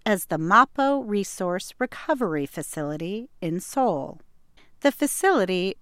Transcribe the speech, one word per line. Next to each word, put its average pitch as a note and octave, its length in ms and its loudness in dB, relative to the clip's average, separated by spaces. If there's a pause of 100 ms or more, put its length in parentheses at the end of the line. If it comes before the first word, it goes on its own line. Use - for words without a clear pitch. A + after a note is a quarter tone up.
as G#3 200 2
the D#3+ 140 -4
Mapo B3 720 4
Resource F#3 680 -4
Recovery A#3 680 -2
Facility E3 840 -8 (120)
in E3+ 200 -2
Seoul. G3 580 -2 (640)
The C#4 120 4
facility F#3+ 880 2